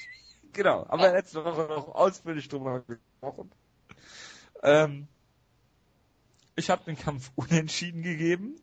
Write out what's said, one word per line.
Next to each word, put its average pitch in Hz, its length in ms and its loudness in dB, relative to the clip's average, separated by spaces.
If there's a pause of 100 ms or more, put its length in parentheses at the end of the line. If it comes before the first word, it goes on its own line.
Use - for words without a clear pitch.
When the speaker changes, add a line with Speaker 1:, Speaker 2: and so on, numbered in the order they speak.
(520)
Speaker 1:
Genau, 165 360 2
aber 170 180 4
Speaker 2:
Ja. 180 60 8
Speaker 1:
letzte 160 320 -2
Woche 160 240 -2
noch 151 260 -6
ausführlich 165 540 0
drüber 135 380 -6
gesprochen. 131 640 -14 (1120)
Ähm, 143 460 4 (1500)
ich 175 140 -2
hab 185 140 0
den 156 120 -8
Kampf 139 360 -8
<laughs> - 40 -20
unentschieden 165 680 -2
gegeben, 175 600 -2